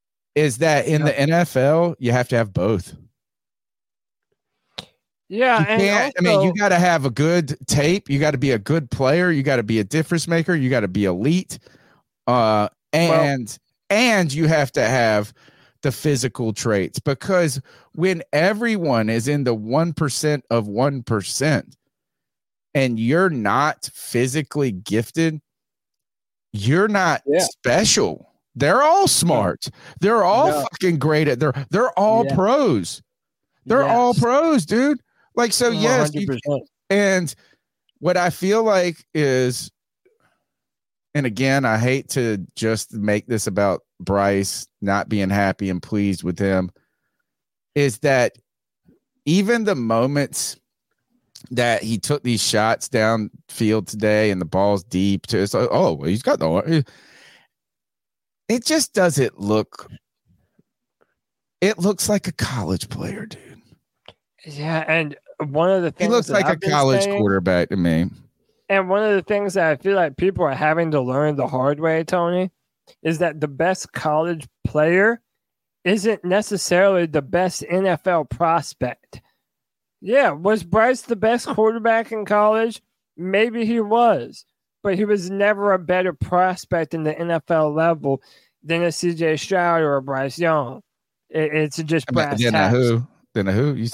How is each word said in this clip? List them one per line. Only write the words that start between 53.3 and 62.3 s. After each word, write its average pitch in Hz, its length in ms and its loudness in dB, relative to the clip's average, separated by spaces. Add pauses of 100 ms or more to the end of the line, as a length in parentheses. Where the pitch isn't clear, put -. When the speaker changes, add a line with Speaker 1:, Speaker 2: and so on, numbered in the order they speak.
Speaker 1:
today 107 440 0
and 92 100 -2
the 90 60 -4
ball's 98 380 0
deep 95 420 -2
to, 110 120 -2
it's 98 160 -2
like, 113 160 0
"Oh, 127 240 0
well, 71 140 -6
he's 104 140 -2
got 277 180 0
the," 127 440 0 (1600)
it 233 160 -2
just - 300 -2
doesn't 151 460 0
look, 104 500 -2 (1700)
it 202 180 2
looks 185 300 0
like 208 200 0
a 175 40 -10